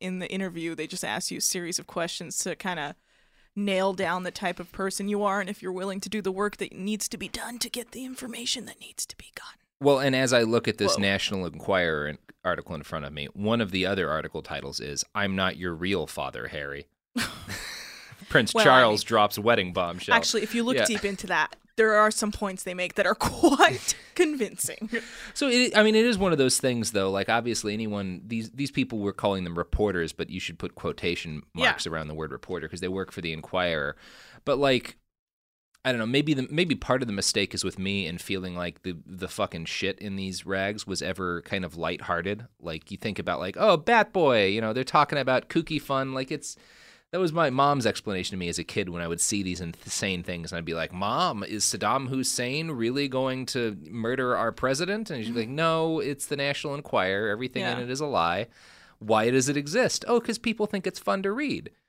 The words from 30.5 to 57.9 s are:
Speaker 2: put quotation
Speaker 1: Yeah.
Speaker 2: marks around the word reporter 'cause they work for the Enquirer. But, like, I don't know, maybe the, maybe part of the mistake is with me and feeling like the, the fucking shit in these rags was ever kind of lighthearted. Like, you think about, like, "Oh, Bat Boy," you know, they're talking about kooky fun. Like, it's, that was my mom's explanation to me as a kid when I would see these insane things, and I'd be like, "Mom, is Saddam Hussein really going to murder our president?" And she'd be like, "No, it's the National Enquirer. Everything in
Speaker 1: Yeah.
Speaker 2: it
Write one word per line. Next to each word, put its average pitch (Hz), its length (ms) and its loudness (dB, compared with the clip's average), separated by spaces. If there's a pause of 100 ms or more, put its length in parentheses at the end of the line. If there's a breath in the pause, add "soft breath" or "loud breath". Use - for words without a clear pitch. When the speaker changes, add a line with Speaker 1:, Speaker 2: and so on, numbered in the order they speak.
Speaker 2:
put - 180 -8
quotation 85 640 -4 (120)
Speaker 1:
Yeah. 147 120 -2
Speaker 2:
marks - 200 0
around 80 220 -4
the 78 60 -8
word 78 160 -6
reporter 80 380 -8
'cause 87 120 -12
they 90 80 -2
work 92 220 -4
for - 100 -12
the 82 120 -4
Enquirer. 78 640 -2 (480 loud breath)
But, 135 140 2
like, 135 380 2 (880)
I 131 60 2
don't 123 80 2
know, 110 80 -2
maybe 147 260 2
the, 131 160 0
maybe 160 280 0
part 131 260 0
of 117 60 -4
the 104 60 -2
mistake 98 400 0
is 95 100 -4
with 92 140 -4
me 98 280 -2
and 87 140 -8
feeling 92 340 -6
like 87 280 -8
the, 90 220 -6
the 90 240 -10
fucking 87 360 -4
shit - 340 -2
in 101 160 -8
these 95 320 -6
rags 98 400 -2
was 87 160 -6
ever 90 400 -4
kind 98 220 -4
of 78 120 -8
lighthearted. 87 680 -4 (140)
Like, 80 320 -10
you 95 40 -10
think 101 220 -6
about, 85 220 -2
like, 92 180 -4
"Oh, 190 180 6
Bat 214 360 4
Boy," 127 340 6
you 101 140 2
know, 110 120 -2
they're 127 120 -2
talking 151 340 4
about 127 300 2
kooky 160 340 -2
fun. 135 320 -2
Like, 131 160 -6
it's, - 240 -8 (560 loud breath)
that 170 80 -2
was 180 140 2
my 160 180 4
mom's 139 340 4
explanation 98 500 -2
to 95 40 -4
me 87 100 -2
as 85 120 -2
a 82 40 -4
kid 95 260 -2
when 85 120 -4
I 85 60 -4
would 85 120 -2
see 104 220 0
these 90 180 -4
insane 90 640 -4
things, 85 300 -8
and 87 40 -4
I'd 85 80 -4
be 80 80 -4
like, 80 220 -4
"Mom, 113 480 0
is 104 220 -4
Saddam 120 440 0
Hussein 131 640 -2
really 131 380 0
going 131 380 -2
to 113 300 -2 (140)
murder 120 460 0
our 110 160 0
president?" 175 580 -2
And 127 140 -6
she'd 233 100 -4
be 170 60 0
like, 110 80 -2
"No, 160 500 0
it's 139 280 -4
the 143 100 -4
National 143 400 -2
Enquirer. 104 520 2
Everything 123 360 -2
in 175 120 -2
Speaker 1:
Yeah. 123 60 -4
Speaker 2:
it 123 80 -6